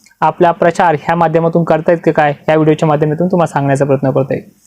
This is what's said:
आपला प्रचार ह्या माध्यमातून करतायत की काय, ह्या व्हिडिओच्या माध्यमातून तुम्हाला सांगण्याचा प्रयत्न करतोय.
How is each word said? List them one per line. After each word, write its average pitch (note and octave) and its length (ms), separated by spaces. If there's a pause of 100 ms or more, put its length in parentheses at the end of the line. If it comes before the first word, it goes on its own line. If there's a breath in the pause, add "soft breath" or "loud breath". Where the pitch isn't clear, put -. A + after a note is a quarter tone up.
(200 soft breath)
आपला E3+ 320
प्रचार E3+ 500
ह्या E3+ 140
माध्यमातून E3 480
करतायत E3 340
की E3 140
काय, D3+ 180
ह्या D3 240
व्हिडिओच्या D#3 340
माध्यमातून D3+ 380
तुम्हाला F3+ 260
सांगण्याचा C#3 320
प्रयत्न C3+ 260
करतोय. C#3 300 (260 soft breath)